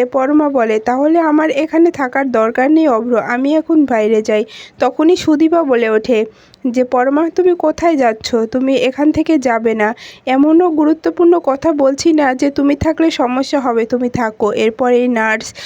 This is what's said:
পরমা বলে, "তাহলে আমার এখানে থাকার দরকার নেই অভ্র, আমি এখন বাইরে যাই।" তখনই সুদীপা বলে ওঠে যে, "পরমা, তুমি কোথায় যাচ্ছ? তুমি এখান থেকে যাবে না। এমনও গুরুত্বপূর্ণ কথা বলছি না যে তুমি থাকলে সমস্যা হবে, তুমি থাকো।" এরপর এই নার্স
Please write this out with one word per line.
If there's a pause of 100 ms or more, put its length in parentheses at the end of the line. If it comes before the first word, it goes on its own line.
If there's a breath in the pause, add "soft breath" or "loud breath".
পরমা
বলে,
"তাহলে
আমার
এখানে
থাকার
দরকার
নেই
অভ্র, (140)
আমি
এখন
বাইরে
যাই।" (360 loud breath)
তখনই
সুদীপা
বলে
ওঠে (460 soft breath)
যে,
"পরমা,
তুমি
কোথায়
যাচ্ছ? (240)
তুমি
এখান
থেকে
যাবে
না। (360 loud breath)
এমনও
গুরুত্বপূর্ণ
কথা
বলছি
না
যে
তুমি
থাকলে
সমস্যা
হবে,
তুমি
থাকো।"
এরপর
এই
নার্স (180 loud breath)